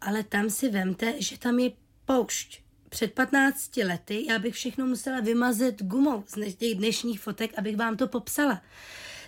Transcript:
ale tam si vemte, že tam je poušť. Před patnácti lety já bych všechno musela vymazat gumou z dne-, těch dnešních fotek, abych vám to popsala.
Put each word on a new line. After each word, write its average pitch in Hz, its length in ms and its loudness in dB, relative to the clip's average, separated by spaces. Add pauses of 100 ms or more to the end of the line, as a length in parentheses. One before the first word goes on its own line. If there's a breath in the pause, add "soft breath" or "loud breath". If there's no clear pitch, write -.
ale 208 220 0
tam 208 280 0
si 254 180 0
vemte, 202 540 0
že - 160 -4
tam 247 200 2
je 247 120 4 (340)
poušť. - 580 0 (260)
Před 214 240 -4
patnácti 269 720 2
lety 196 440 -2
já 226 100 2
bych 220 160 -2
všechno 262 320 -4
musela 262 340 -2
vymazat 240 600 2
gumou 226 440 2
z - 80 -16
dne-, 208 180 -4
těch 226 220 -2
dnešních 214 460 0
fotek, 214 380 -6
abych 208 180 -2
vám 220 200 0
to 254 120 2
popsala. 254 540 0 (640 loud breath)